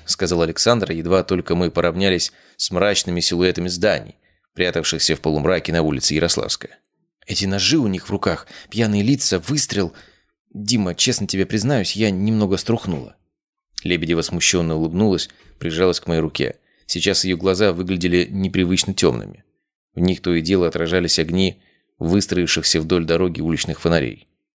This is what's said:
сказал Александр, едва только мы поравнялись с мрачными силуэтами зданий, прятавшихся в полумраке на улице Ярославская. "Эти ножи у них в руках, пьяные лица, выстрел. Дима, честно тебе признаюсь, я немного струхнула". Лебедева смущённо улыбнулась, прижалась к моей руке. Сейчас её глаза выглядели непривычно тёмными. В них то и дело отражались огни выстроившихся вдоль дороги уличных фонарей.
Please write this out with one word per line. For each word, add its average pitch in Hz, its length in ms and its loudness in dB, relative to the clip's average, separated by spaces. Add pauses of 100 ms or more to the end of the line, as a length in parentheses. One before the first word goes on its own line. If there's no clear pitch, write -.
сказал 85 340 0
Александр, 90 520 2
едва 85 320 2
только 90 300 -2
мы 87 160 2
поравнялись 87 640 0 (240)
с - 140 -4
мрачными 92 500 0
силуэтами 87 480 0
зданий, 87 480 -2 (380)
прятавшихся 82 600 0
в - 40 -18
полумраке 80 520 0
на 85 100 2
улице 73 320 0
Ярославская. - 640 -2 (480)
"Эти 101 180 -2
ножи 98 340 0
у 123 80 2
них 92 220 -4
в - 20 -12
руках, 98 360 -2 (240)
пьяные 104 320 2
лица, 120 360 2
выстрел. 101 540 -2 (600)
Дима, 104 420 0
честно 117 320 0
тебе 95 200 0
признаюсь, 110 480 0
я 107 160 2
немного 101 460 0
струхнула". 90 580 -4 (680)
Лебедева 82 380 0
смущённо 82 540 0
улыбнулась, 87 520 0 (300)
прижалась 85 420 0
к - 80 -8
моей 82 120 2
руке. 78 360 -2 (300)
Сейчас 90 380 0
её 92 120 0
глаза 95 360 2
выглядели 90 560 0
непривычно 95 640 0
тёмными. 55 500 0 (500)
В 80 60 -6
них 90 220 2
то 87 120 0
и 82 60 2
дело 87 260 2
отражались 82 520 0
огни 90 440 0 (360)
выстроившихся 87 800 0
вдоль 82 240 0
дороги 82 360 0
уличных 80 400 -2
фонарей. 76 460 0 (280)